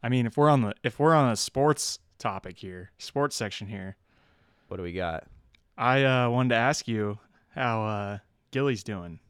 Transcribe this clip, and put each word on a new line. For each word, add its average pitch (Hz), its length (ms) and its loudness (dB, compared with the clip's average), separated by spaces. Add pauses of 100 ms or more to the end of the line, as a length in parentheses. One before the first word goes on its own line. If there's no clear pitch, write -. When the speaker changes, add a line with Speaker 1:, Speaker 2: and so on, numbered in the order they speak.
Speaker 1:
I 120 60 -2
mean, 123 160 4
if 117 140 -2
we're 147 100 6
on 139 140 6
the, 104 200 -2
if - 160 -4
we're 156 160 6
on 143 160 6
a 110 60 0
sports - 600 0 (200)
topic 95 400 -6
here, 92 400 -14
sports - 380 -4
section 104 320 -6
here, 95 280 -10 (720)
Speaker 2:
What 95 100 -10
do 95 40 -8
we 87 120 -8
got? 87 300 -4 (520)
Speaker 1:
I, 131 280 2
uh, 127 260 4
wanted 127 200 2
to 120 60 4
ask 123 320 0
you 107 300 -2 (360)
how, 117 300 -2
uh, 104 340 -4 (340)
Gilly's 131 320 0
doing 87 460 -10